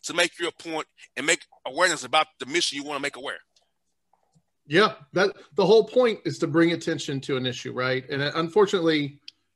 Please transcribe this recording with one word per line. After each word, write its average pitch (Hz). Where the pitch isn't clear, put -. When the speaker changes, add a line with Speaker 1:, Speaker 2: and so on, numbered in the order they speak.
Speaker 1:
to 151
make 175
your 170
point 160
and 131
make 170
awareness 147
about 151
the 127
mission 147
you 143
wanna 143
make 139
aware. 123
Speaker 2:
Yeah, 190
that, 190
the 196
whole 214
point 233
is 147
to 165
bring 165
attention 156
to 139
an 127
issue, 127
right? 131
And, 139
uh, 147
unfortunately, 165